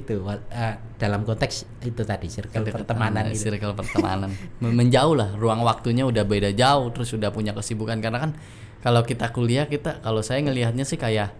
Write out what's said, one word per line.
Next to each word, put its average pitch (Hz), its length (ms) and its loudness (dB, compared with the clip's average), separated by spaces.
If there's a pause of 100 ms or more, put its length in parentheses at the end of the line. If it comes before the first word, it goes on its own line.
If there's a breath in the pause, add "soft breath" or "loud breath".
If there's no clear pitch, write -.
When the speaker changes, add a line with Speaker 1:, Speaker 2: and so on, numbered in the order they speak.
Speaker 1:
itu. 113 200 -2
Wal-, 101 280 -4
eh, 113 280 -2 (200)
dalam 104 260 0
konteks 113 340 0 (260)
itu 120 200 -4
tadi, 101 260 -2
circle - 320 -8
Speaker 2:
Kedekatan, 104 200 -2
Speaker 1:
pertemanan 110 440 0
Speaker 2:
eh, 104 80 -2
Speaker 1:
gitu. 107 160 -2
Speaker 2:
circle 104 260 -2
pertemanan. 98 560 -2 (180)
Speaker 1:
<laughs> - 140 -10
Speaker 2:
Me-, 117 140 0
menjauh 127 400 6
lah, 107 180 2
ruang 110 280 2
waktunya 117 420 2
udah 117 200 2
beda 101 280 2
jauh, 123 380 4
terus 117 220 -4
udah 107 180 0
punya 104 220 -2
kesibukan. 110 460 -4
Karena 113 220 -2
kan 156 120 -2 (480 loud breath)
kalau 120 220 6
kita 120 280 0
kuliah, 120 360 2
kita, 147 340 -4
kalau 110 220 0
saya 127 180 -2
ngelihatnya 127 440 0
sih 147 120 -4
kayak 107 340 0 (100)